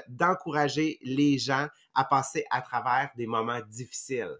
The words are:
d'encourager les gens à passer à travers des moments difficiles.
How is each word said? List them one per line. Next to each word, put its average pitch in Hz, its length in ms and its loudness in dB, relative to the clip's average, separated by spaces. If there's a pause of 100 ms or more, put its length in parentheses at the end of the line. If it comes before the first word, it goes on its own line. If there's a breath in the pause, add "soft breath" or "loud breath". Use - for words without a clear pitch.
d'encourager 151 960 0
les 135 360 4
gens 135 300 0 (260 soft breath)
à - 100 4
passer 143 460 2
à 127 120 0
travers 127 540 -2
des 117 100 -4
moments 117 420 -2
difficiles. 113 720 -8